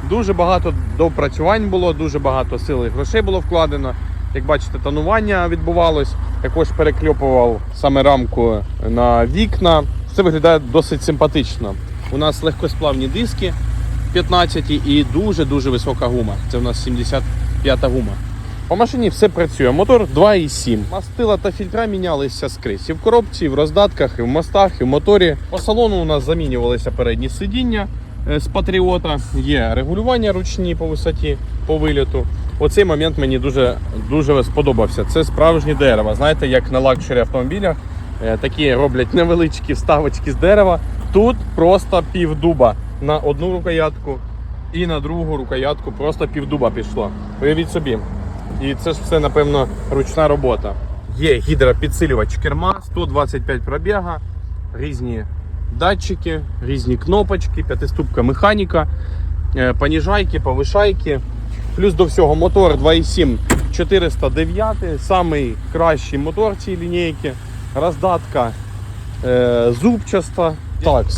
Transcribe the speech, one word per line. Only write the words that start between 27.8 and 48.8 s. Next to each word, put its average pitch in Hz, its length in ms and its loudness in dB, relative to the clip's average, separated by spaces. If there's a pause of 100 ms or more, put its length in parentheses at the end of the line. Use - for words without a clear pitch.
е, - 80 0
з - 80 -4
Патріота. 180 680 0 (180)
Є 131 380 2
регулювання 208 580 0
ручні 180 440 -2
по 160 120 -4
висоті, 151 500 -2 (280)
по 156 120 0
виліту. 139 500 0 (320)
Оцей 190 260 4
момент 156 320 0
мені 131 220 0
дуже, 127 380 2 (320)
дуже 143 340 4
сподобався. 113 600 0
Це 160 180 0
справжнє 151 520 4
дерево. 110 400 4
Знаєте, 147 320 2
як 127 240 2
на 131 80 2
лакшері 131 400 2
автомобілях, 143 580 0 (480)
е, 110 120 0
такі 139 360 0
роблять 127 400 2
невеличкі 170 600 2
вставочки 147 580 0
з 127 40 -2
дерева. 190 440 4 (340)
Тут 196 240 4 (180)
просто 180 560 4
пів 160 280 -2
дуба 135 360 4 (260)
на 147 160 0
одну 147 340 -2
рукоятку 160 640 -2 (560)
і 175 140 -2
на 160 120 -2
другу 156 380 -4
рукоятку 135 540 -4
просто 147 360 -4
пів 139 220 -6
дуба 131 220 0
пішло. 110 380 -4 (320)
Уявіть 156 300 0
собі. 139 260 -2 (640)
І 135 120 -2
це 165 180 -4